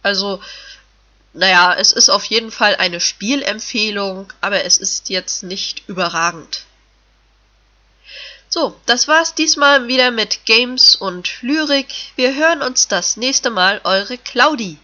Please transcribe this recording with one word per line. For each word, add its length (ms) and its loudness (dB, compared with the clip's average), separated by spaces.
Also, 400 -4
naja, 420 4
es 160 2
ist 180 4
auf 160 0
jeden 240 -2
Fall 280 2
eine 220 -2
Spielempfehlung, 1400 -4
aber 240 0
es 140 2
ist 300 -6
jetzt 340 -6
nicht 440 -10
überragend. 760 -4
So, 260 -2
das 200 0
war's 280 4
diesmal 520 4
wieder 220 2
mit 360 -4
Games 500 4
und 480 -6
Lyrik. 500 0
Wir 180 2
hören 300 2
uns 240 0
das 300 -2
nächste 340 0
Mal, 320 2
eure 340 0
Claudi. 680 0